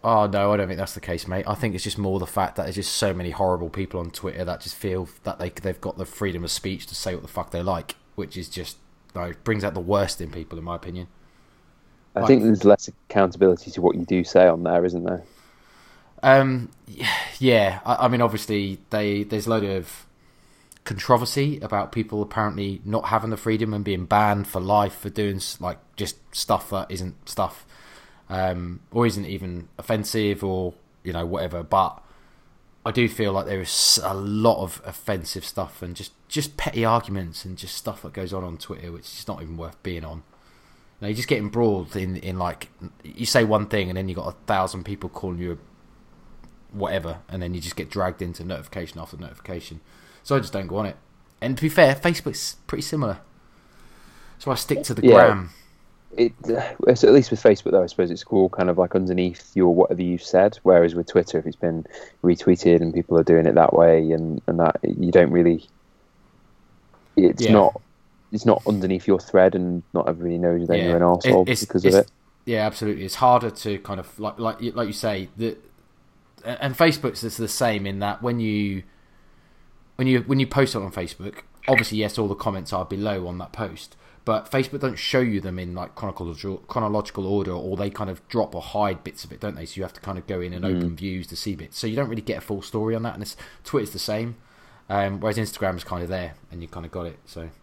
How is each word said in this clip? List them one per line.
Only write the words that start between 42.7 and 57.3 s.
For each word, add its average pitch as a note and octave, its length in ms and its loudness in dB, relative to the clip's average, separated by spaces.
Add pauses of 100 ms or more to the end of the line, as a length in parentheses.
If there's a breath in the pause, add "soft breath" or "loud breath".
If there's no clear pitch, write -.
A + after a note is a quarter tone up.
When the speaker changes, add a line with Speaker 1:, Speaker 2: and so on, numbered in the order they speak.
Speaker 1:
you A2 240 -10
say A#2 180 4
one G#2 220 0
thing G2+ 220 -2
and F2+ 80 -6
then F#2+ 120 -4
you F#2 60 -6
got F2 140 -8
a F2+ 80 -12 (100)
thousand F#2+ 380 -4
people G2 240 -10
calling F2+ 300 -8
you F2 140 -6
a D#2 60 -10 (1160)
whatever, F2+ 440 -4 (100)
and F#2 140 -8
then F2 120 -6
you F2 60 -8
just E2 160 -10
get D#2+ 140 -10
dragged F#2 300 -4
into F2 240 -8
notification E2+ 560 -10
after D#2+ 160 -16
notification. D#2+ 640 -14 (420 soft breath)
So C#3 140 0
I C3 40 4
just - 120 -10
don't G2 140 -6
go E2+ 100 -6
on G#2 100 -2
it. F2+ 100 -10 (440)
And B2 160 -4
to - 60 -6
be D#3 60 0
fair, D3+ 260 6
Facebook's - 600 -4 (100)
pretty - 160 -6
similar. A#2+ 360 -4 (1200 soft breath)
So - 120 -6
I B2+ 40 2
stick - 300 -2
to A#2+ 100 -4
the - 80 -2
Speaker 2:
Yeah. B2 120 10
Speaker 1:
gram. G2+ 360 8 (680 soft breath)
Speaker 2:
It, A#2 160 2 (160)
uh, - 460 2
so A#2+ 140 6
at A2+ 60 12
least C3+ 180 8